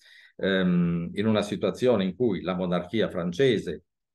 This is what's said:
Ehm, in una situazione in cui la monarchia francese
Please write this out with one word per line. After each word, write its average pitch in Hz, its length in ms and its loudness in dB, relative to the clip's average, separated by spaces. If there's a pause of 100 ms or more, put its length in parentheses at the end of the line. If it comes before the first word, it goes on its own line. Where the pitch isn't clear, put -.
(380)
Ehm, 87 760 2
in 101 120 -2
una 107 160 4
situazione 104 640 0
in 92 100 -4
cui 101 260 -2
la 90 140 -4
monarchia 90 540 -2
francese 90 720 -2 (320)